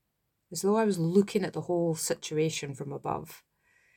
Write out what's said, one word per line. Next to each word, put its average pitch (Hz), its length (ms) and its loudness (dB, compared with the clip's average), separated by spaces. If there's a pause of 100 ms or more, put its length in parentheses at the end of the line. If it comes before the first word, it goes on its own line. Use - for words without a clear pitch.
(500)
as 160 120 -8
though 202 140 4
I 220 80 4
was 196 140 2
looking 190 460 4
at - 80 -4
the 156 100 -6
whole 170 320 0
situation 156 800 -2
from 139 180 -10
above. 151 500 -8 (540)